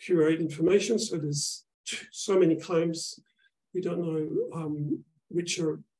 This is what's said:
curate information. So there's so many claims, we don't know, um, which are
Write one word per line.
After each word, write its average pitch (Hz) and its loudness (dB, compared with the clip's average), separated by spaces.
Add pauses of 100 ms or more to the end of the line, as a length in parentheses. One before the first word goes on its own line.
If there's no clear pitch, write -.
curate 160 4
information. 180 2
So - -4
there's 147 -4 (460)
so - 0
many 165 6
claims, 165 -2 (520)
we 180 -4
don't 175 -4
know, 160 -2 (240)
um, 151 -4 (240)
which 175 -4
are - -2 (200)